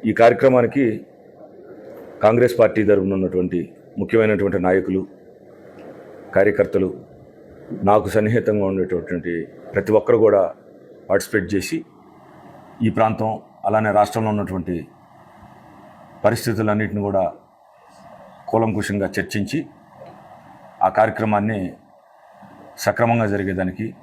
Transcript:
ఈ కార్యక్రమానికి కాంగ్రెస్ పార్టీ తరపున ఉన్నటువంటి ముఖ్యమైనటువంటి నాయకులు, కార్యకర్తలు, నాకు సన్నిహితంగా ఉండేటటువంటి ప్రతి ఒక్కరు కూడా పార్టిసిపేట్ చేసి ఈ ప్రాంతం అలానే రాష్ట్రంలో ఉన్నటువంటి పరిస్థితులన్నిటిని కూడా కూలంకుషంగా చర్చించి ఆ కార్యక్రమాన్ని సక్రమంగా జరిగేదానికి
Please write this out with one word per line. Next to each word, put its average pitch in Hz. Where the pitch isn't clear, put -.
ఈ 104
కార్యక్రమానికి 123
కాంగ్రెస్ 120
పార్టీ 107
తరపున 98
ఉన్నటువంటి 90
ముఖ్యమైనటువంటి 101
నాయకులు, 95
కార్యకర్తలు, 98
నాకు 104
సన్నిహితంగా 107
ఉండేటటువంటి 87
ప్రతి 98
ఒక్కరు 120
కూడా 104
పార్టిసిపేట్ 98
చేసి 98
ఈ 110
ప్రాంతం 110
అలానే 107
రాష్ట్రంలో 107
ఉన్నటువంటి 92
పరిస్థితులన్నిటిని 107
కూడా 98
కూలంకుషంగా 104
చర్చించి 101
ఆ -
కార్యక్రమాన్ని 107
సక్రమంగా 117
జరిగేదానికి 95